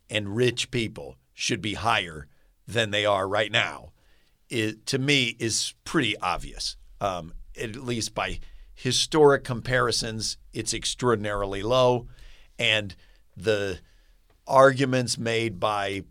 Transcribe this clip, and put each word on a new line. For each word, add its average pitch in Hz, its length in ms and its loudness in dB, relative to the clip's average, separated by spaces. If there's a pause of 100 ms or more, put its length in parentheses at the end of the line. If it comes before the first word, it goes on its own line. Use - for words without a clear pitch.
and 104 260 -4
rich 120 340 0
people 104 460 -6 (180)
should 113 280 -4
be 98 140 -4
higher 92 520 0 (400)
than 107 240 0
they 104 140 2
are 98 220 2
right 104 240 0
now, 90 420 -2 (560)
it, 110 380 -4
to 135 120 0
me, 131 400 2
is - 340 -2 (120)
pretty 120 320 0
obvious. 78 580 -4 (240)
Um, 87 340 -6 (240)
at 117 200 -8
least 120 360 -4
by 95 260 -4 (340)
historic 139 720 4
comparisons, 117 920 -2 (140)
it's 117 220 -6
extraordinarily 101 920 -2
low. 123 440 2 (520)
And 107 360 0 (420)
the 98 420 0 (680)
arguments 131 680 4
made 113 420 -2
by 101 520 -2